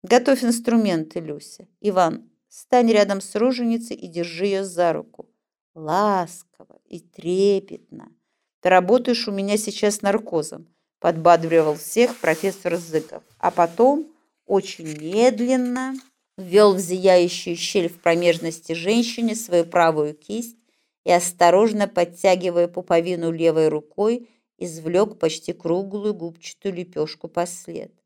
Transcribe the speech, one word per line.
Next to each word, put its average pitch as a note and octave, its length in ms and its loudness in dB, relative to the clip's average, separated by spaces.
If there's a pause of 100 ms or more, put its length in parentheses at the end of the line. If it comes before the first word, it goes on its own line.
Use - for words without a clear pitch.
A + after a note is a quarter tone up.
Готовь B3+ 380 4
инструменты, A3 760 0
Люся. D3+ 440 -14 (140)
Иван, F3+ 500 0 (200)
стань B3 420 2
рядом G3+ 300 2
с - 140 -14
роженицей A#3 600 -2
и - 120 -16
держи E3+ 400 -6
её G3 180 -2
за F3 260 0
руку. - 380 -10 (460)
Ласково F3 1080 -4
и - 160 -16
трепетно. F#3+ 1120 -4 (480)
Ты F3 100 0
работаешь A#3 600 4
у - 20 -6
меня G3 240 -2
сейчас G#3 460 -2
наркозом", F#3+ 680 -4 (320)
подбадривал E3 760 2
всех A#3+ 440 -2
профессор E3+ 560 -4
Зыков. E3 480 -6 (140)
А - 120 -2
потом A#3+ 640 2 (340)
очень F#3+ 420 -4
медленно B3 1080 -2 (420)
ввёл G3 360 4
в F3+ 60 0
зияющую F3+ 760 2
щель E3+ 320 -2
в - 140 -10
промежности E3+ 720 0
женщине A3 600 -2
свою F3 280 0
правую E3 520 2
кисть A#3 420 -12 (480)
и, F3+ 80 2
осторожно G3 720 2
подтягивая F3 800 0
пуповину E3+ 640 -2
левой D#3+ 380 2
рукой, G#3 580 -4 (300)
извлёк F3 600 -2
почти E3 360 -4
круглую G3 600 -4
губчатую E3+ 600 -10
лепёшку E3+ 560 -8
послед. - 640 -8 (120)